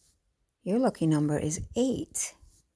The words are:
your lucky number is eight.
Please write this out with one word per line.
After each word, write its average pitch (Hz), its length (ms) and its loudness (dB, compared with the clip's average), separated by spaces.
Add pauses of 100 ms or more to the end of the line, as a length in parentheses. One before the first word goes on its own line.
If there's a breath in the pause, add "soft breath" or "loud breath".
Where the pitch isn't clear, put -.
(640)
your 196 160 0
lucky 233 280 2
number 151 320 2
is 151 220 -4 (160)
eight. - 560 -2 (440)